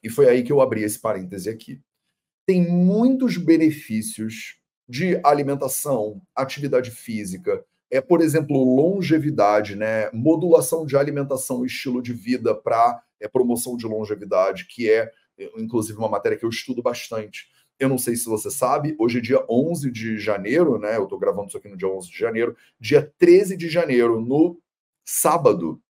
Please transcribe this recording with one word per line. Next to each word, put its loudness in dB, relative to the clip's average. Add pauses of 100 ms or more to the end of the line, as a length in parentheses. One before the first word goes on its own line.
E -10
foi 4
aí 6
que -4
eu 4
abri 2
esse -2
parêntese -6
aqui. -10 (640)
Tem 2
muitos 2
benefícios 0 (320)
de -2
alimentação, 0 (160)
atividade -2
física, -6 (280)
é, 0
por 4
exemplo, 2
longevidade, 2
né, -2
modulação 2
de 0
alimentação -2
e -2
estilo -6
de -8
vida -2
pra, 0 (200)
é, -10
promoção -2
de -10
longevidade, -2
que -4
é, 2 (260)
é, -14
inclusive, -4
uma -2
matéria -2
que -8
eu 0
estudo -8
bastante. -8 (320)
Eu 0
não 0
sei -2
se -6
você -4
sabe, -2
hoje 0
é -2
dia 2
onze 0
de -6
janeiro, 0
né, -2
eu -2
tô -10
gravando -2
isso -14
aqui -14
no -18
dia -4
onze -6
de -20
janeiro, -2 (240)
dia 2
treze 6
de -8
janeiro, 2
no 0 (440)
sábado 0